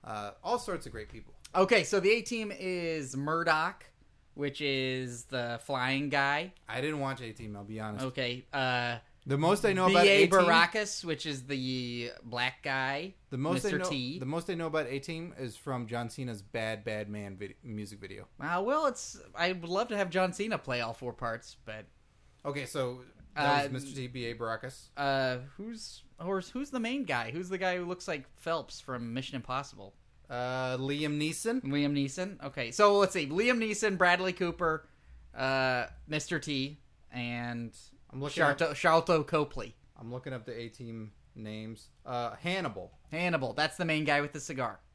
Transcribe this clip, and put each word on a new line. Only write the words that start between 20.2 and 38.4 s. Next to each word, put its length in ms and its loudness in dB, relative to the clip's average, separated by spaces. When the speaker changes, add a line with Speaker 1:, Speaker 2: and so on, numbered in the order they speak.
Speaker 2:
Cena 240 -2
play 240 -2
all 120 -2
four 200 -6
parts, 500 -6
but 220 -10
Speaker 1:
Okay, 220 -4
so 360 -4
that 280 4
was 40 -2
Speaker 2:
Uh, 60 -4
Speaker 1:
Mister 220 -8
T, 120 -6
B 240 -8
A 20 -6
Baracus. 540 -6
Speaker 2:
Uh, 400 2
who's, 440 -12
or 220 -2
who's 300 -6
the 80 -2
main 240 -2
guy? 280 0
Who's 180 -6
the 80 -4
guy 200 0
who 80 -4
looks 220 -6
like 180 -4
Phelps 420 -4
from 340 -6
Mission 220 -6
Impossible? 580 -6
Speaker 1:
Uh, 480 -2
Liam 420 0
Neeson. 440 0
Speaker 2:
Liam 300 2
Neeson. 500 -2
Okay, 280 -6
so 260 8
let's 160 6
see. 140 0
Liam 300 4
Neeson, 400 2
Bradley 360 6
Cooper, 540 0
uh, 500 2
Mister 320 -2
T, 400 -2
and 600 -4
Speaker 1:
I'm 100 -8
looking 220 -2